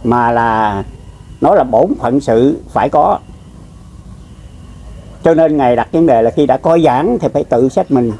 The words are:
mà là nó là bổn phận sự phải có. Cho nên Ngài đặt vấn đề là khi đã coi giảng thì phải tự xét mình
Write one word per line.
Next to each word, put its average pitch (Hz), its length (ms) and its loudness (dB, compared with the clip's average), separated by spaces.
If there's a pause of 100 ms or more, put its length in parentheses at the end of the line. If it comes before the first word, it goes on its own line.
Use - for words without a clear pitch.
mà 120 280 2
là 110 520 0 (580)
nó 165 140 2
là 156 80 2
bổn 127 360 0
phận 123 200 -2
sự 135 380 0 (120)
phải 117 200 -2
có. 165 300 0 (2000)
Cho 165 100 4
nên 156 240 2
Ngài 123 180 2
đặt 117 160 -2
vấn 165 140 2
đề 120 160 4
là 113 100 2
khi 147 140 0
đã 131 120 0
coi 165 240 2
giảng 156 380 0
thì 151 80 -4
phải 143 160 -2
tự 127 260 0
xét - 220 -2
mình 120 280 0